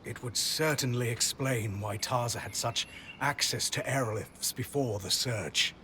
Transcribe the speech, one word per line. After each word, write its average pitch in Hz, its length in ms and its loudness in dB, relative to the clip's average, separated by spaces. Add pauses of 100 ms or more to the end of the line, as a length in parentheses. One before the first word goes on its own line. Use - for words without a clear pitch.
It - 200 -8
would 113 120 -6
certainly 127 720 2
explain 113 680 0
why 101 180 -2
Taza 120 420 0
had - 160 -8
such - 320 0 (320)
access 135 520 2
to - 120 -2
aeroliths 113 720 -2
before 123 440 0
the 92 120 -4
Surge. 101 720 2